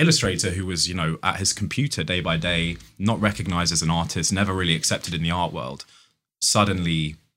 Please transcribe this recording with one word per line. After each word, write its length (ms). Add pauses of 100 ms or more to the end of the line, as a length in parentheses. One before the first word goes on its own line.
illustrator 500
who 160
was, 220
you 60
know, 280
at 140
his 160
computer 500
day 180
by 160
day, 420 (200)
not 220
recognized 520
as 100
an 80
artist, 420
never 220
really 200
accepted 400
in 80
the 80
art 220
world, 320 (560)
suddenly 760 (200)